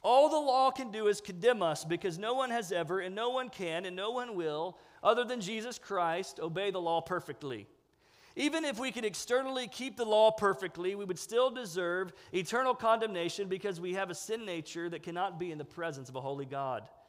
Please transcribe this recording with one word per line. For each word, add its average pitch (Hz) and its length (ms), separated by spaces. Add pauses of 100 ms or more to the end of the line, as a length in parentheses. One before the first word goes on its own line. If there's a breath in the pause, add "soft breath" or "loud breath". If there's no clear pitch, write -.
All 262 260
the 311 80
law 262 360
can 262 180
do 214 160
is 202 140
condemn 202 420
us, 160 220
because 170 340
no 220 160
one 262 160
has 226 220
ever, 170 260
and 185 160
no 233 160
one 254 200
can, 170 360
and 180 80
no 196 160
one 247 240
will, 165 420 (240 loud breath)
other 226 220
than 247 180
Jesus 220 380
Christ, 180 640
obey 180 320
the 185 80
law 165 200
perfectly. 147 680 (680 soft breath)
Even 294 280
if 247 160
we 262 100
could 233 140
externally 254 640
keep - 280
the 240 80
law 214 280
perfectly, 190 640
we 202 80
would 185 160
still 247 300
deserve 185 640 (200 loud breath)
eternal 233 420
condemnation, 214 760
because 185 320
we 180 140
have 190 160
a 175 40
sin 226 300
nature 170 460
that 165 140
cannot 175 340
be 175 140
in 151 60
the 147 60
presence 139 440
of 127 80
a 131 40
holy 139 260
God. 131 420 (200 soft breath)